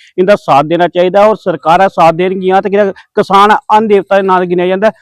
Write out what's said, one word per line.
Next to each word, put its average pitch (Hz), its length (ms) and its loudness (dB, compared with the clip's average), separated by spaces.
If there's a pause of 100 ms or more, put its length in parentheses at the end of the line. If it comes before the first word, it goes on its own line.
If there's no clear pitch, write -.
(180)
ਇਹਦਾ 196 180 2
ਸਾਥ 147 300 0
ਦੇਣਾ 170 220 -2
ਚਾਹੀਦਾ 185 380 0
ਔਰ 214 100 2
ਸਰਕਾਰਾਂ 180 540 -2
ਸਾਥ 170 240 2
ਦੇਣਗੀਆਂ 185 480 -2
ਤਾਂ 202 100 -6
ਕਿਹੜਾ 202 200 0
ਕਿਸਾਨ 202 600 0
ਅੰਨ 220 360 -2
ਦੇਵਤਾ 196 280 0
ਦੇ 196 60 2
ਨਾਲ 185 240 0
ਗਿਣਿਆ 180 220 -2
ਜਾਂਦਾ। 190 240 -2 (100)